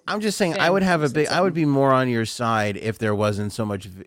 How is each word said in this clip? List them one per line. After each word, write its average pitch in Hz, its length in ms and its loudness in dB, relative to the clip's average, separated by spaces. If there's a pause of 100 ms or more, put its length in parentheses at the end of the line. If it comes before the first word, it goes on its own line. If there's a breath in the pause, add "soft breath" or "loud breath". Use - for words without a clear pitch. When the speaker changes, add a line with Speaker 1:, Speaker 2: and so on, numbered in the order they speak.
Speaker 1:
I'm 208 140 -4
just 214 160 -2
saying, 175 220 0
I 151 100 2
Speaker 2:
Sam, - 20 4
Speaker 1:
would 190 120 2
have 175 200 2
a - 0 -
Speaker 2:
you 147 60 2
said 151 140 0
Speaker 1:
big, - 60 -2
I 170 120 0
would 185 120 2
Speaker 2:
something. - 20 -8
Speaker 1:
be 165 100 2
more 139 280 4
on 127 160 2
your 117 160 0
side 110 520 -2
if 110 220 -6
there 107 160 0
wasn't 104 380 -2
so 113 120 -4
much 101 200 -4
vi-, 95 220 -18